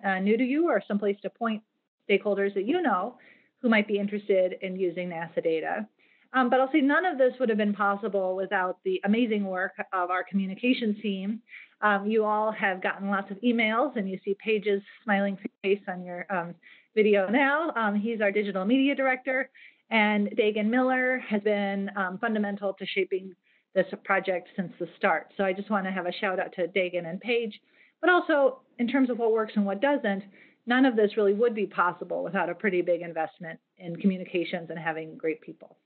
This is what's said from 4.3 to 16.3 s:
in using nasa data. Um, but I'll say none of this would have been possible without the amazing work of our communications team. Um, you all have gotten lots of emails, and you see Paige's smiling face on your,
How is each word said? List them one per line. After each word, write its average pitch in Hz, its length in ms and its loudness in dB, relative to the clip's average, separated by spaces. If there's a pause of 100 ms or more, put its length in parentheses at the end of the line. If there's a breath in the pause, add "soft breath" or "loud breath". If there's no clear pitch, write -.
in 190 180 -6
using 180 300 -4
nasa 170 340 -6
data. 165 420 -2 (460 soft breath)
Um, 247 160 4
but 254 120 4
I'll 269 120 0
say 320 80 6
none 294 240 4
of 339 140 -2
this 254 200 4
would 247 120 2
have 208 80 2
been 208 160 2
possible 202 640 0
without 190 480 -2
the 190 200 -2
amazing 214 400 2
work 190 280 -4 (200)
of 180 180 0
our 185 140 -2
communications 208 760 0
team. 202 400 -4 (400 loud breath)
Um, 202 240 2
you 220 180 2
all 214 280 0
have 190 300 -2
gotten 196 280 -4
lots 202 200 -2
of 196 120 -10
emails, 233 540 2
and 196 120 -4
you 185 160 -6
see 196 180 -2
Paige's 202 400 0 (220)
smiling 202 340 0 (240)
face 202 240 0
on 180 160 -8
your, 180 280 -10